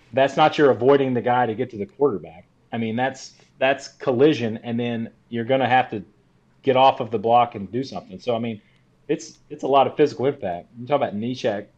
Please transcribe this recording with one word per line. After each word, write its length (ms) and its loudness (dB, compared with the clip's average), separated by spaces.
That's 240 0
not 200 4
your 140 6
avoiding 420 4
the 80 0
guy 260 2
to 100 -4
get 140 -6
to 60 -16
the 100 -6
quarterback. 580 -4
I 60 -6
mean, 160 -4
that's, 380 -6
that's 300 -2
collision, 720 0
and 160 -6
then 320 -6
you're 160 -6
gonna 240 0
have 220 2
to 140 -8
get 140 2
off 240 4
of 100 -8
the 80 -2
block 380 2
and 160 -10
do 100 -4
something. 380 -12
So, 140 -4
I 40 -2
mean, 220 -8
it's, 300 -8
it's 140 -12
a 40 -8
lot 200 4
of 80 -8
physical 300 0
impact. 420 -6
You 80 -14
talk 100 0
about 200 -2
knee 180 -6
check, 320 -4